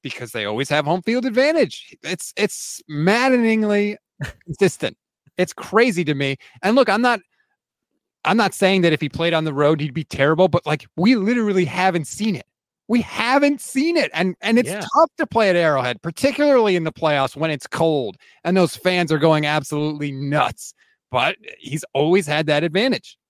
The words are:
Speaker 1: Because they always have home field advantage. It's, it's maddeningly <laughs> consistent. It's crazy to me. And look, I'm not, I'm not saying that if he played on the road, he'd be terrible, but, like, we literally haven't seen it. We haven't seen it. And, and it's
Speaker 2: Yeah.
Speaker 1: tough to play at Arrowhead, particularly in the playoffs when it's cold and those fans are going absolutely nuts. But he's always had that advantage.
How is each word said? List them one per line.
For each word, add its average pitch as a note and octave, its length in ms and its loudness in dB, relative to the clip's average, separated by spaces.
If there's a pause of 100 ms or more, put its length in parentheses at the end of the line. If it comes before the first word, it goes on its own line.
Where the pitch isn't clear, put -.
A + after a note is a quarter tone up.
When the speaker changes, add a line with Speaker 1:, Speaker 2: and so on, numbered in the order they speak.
Speaker 1:
Because A#2+ 300 -14
they A2 140 -6
always A2 240 -4
have D3 160 0
home F3 180 -2
field A#3+ 220 -2
advantage. C4 760 0
It's, - 340 -10
it's - 520 -6
maddeningly G#3+ 1080 0 (220)
<laughs> - 260 -14
consistent. E3 520 -2 (400)
It's F3+ 160 -2
crazy G3+ 520 0
to D3 100 -2
me. C#3 220 -4 (260)
And G#3 120 0
look, C4 140 4
I'm G#3+ 140 0
not, A#3+ 160 2 (1040)
I'm F#3 120 2
not G3+ 180 2
saying F#3+ 260 2
that E3+ 120 4
if D3 80 -2
he D3 80 -4
played E3+ 260 -2
on D#3 80 0
the D3+ 100 -4
road, D3 260 2
he'd C#3+ 140 -4
be D3+ 100 -8
terrible, D#3 440 2
but, - 180 -2
like, D3+ 300 -4
we A3 200 4
literally G#3 500 0
haven't F3 400 0
seen G#3 300 -4
it. - 100 -12 (420)
We A#3 140 2
haven't C#4 600 2
seen D#4+ 340 -2
it. G#3+ 180 2
And, F3+ 280 0
and A3+ 160 2
it's B3 120 2
Speaker 2:
Yeah. G3+ 100 -8
Speaker 1:
tough D4 380 2
to C#4+ 100 -2
play G#3+ 220 2
at F3 60 2
Arrowhead, C#3 460 0
particularly B3+ 720 2
in E3+ 80 -2
the D#3+ 80 -4
playoffs C#3+ 440 0
when D#3 160 -2
it's C#3+ 160 -8
cold C#3+ 500 -2 (260)
and F3+ 140 0
those F3 180 2
fans F3+ 360 0
are D#3 80 0
going D3+ 260 2
absolutely D3 640 -4
nuts. C#3 640 -4 (380)
But C3 260 0 (220)
he's - 340 -10
always D#3+ 320 2
had D3+ 220 -2
that D3+ 160 2
advantage. G3 540 -2 (120)